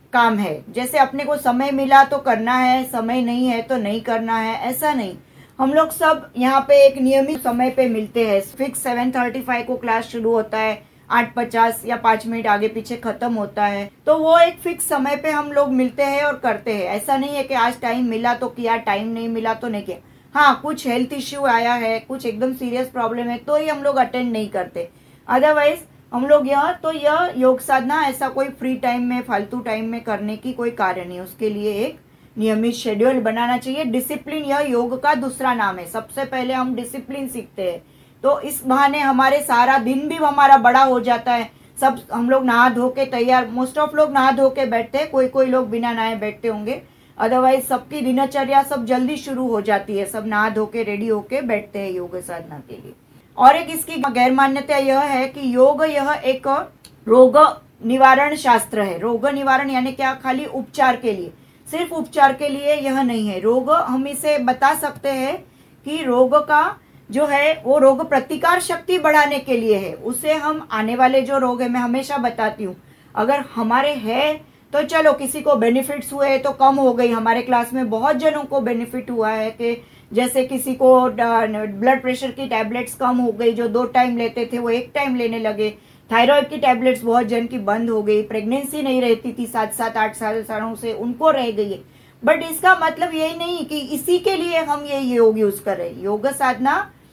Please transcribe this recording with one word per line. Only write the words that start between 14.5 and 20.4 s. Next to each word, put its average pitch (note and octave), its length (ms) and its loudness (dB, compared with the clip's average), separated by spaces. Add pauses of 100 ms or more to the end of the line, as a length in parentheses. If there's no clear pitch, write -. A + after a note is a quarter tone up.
फिक्स - 300 -6
समय C#4+ 280 -2
पे D#4 140 -4
हम D4 220 -4
लोग C#4+ 180 2
मिलते B3+ 320 0
हैं C#4 200 0
और D4 120 0
करते A3 380 -4
हैं। G3+ 100 -2
ऐसा G#3+ 340 -2
नहीं C4+ 140 -2
है C#4 120 -4
कि C#4 120 -6
आज B3 260 0
टाइम B3 240 -2
मिला A#3 300 -2
तो A#3+ 140 -6
किया, A3+ 280 -2
टाइम A3 320 -4
नहीं A3+ 200 -6
मिला A3+ 260 -4
तो A#3 140 -8
नहीं G#3 140 -6
किया। F#3 140 -10 (380)
हाँ, C#4+ 280 4